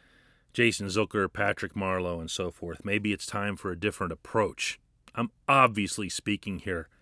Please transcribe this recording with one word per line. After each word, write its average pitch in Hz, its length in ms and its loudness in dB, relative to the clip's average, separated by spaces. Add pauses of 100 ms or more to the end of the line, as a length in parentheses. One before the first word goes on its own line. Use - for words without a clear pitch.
(520)
Jason 113 360 2
Zucker, 98 440 0
Patrick 101 420 -2
Marleau, 92 440 -2
and 82 100 -8
so 90 220 -4
forth. 85 340 -10
Maybe 104 280 0
it's - 140 -6
time 101 300 -2
for 95 140 -4
a 87 80 -4
different 95 340 -2
approach. - 680 -2 (340)
I'm 117 160 -2 (180)
obviously 110 600 4
speaking 98 500 -2
here 85 300 -4 (140)